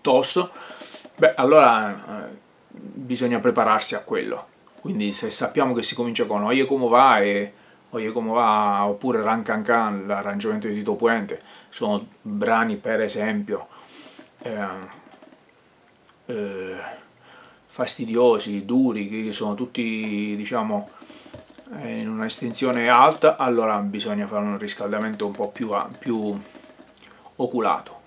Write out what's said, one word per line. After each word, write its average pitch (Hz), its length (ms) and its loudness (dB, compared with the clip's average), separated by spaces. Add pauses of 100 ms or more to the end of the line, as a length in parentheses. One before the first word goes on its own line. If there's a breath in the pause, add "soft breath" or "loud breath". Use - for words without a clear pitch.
tosto, 143 480 2 (680 loud breath)
beh, - 180 6
allora, 127 560 6
eh, 101 460 -12 (320)
bisogna 123 720 -4
prepararsi 110 560 4
a 104 40 -6
quello. 62 480 -6 (320)
Quindi 104 320 -4
se 107 180 -6
sappiamo 127 440 0
che 117 100 -2
si - 100 -2
comincia 120 320 -2
con 104 200 -2
Oye 131 200 2
Como 131 220 0
Va 123 320 8
e 101 340 0 (360 soft breath)
Oye 110 240 -6
Como 113 200 -4
Va 107 540 2
oppure 110 340 -2
Ran 110 220 0
Can 107 180 -2
Can, 104 460 0
l'arrangiamento 104 600 -4
di 104 60 -4
Tito 104 200 -4
Puente, 117 460 -2 (260 loud breath)
sono 104 400 -4 (140)
brani, 107 560 0
per 113 240 -2
esempio, 104 680 -4 (760 loud breath)
eh, 107 260 -6 (1600 loud breath)
eh, 98 500 -8 (920 loud breath)
fastidiosi, 110 960 2
duri, 113 460 0 (160)
che 107 80 -6
sono 104 200 -4
tutti, 110 840 -4
diciamo, 107 520 -4 (920 loud breath)
eh, 113 180 -8
in 110 100 -6
una 110 160 -4
estensione 120 640 -2
alta, 135 480 8
allora 117 440 2
bisogna 101 480 -4
fare 104 180 -4
un 101 120 -4
riscaldamento 104 680 -4
un 101 80 -4
po' 107 160 -4
più 110 220 -6
a-, 101 180 -2 (100)
più 107 420 -4 (960 loud breath)
oculato. 113 720 -2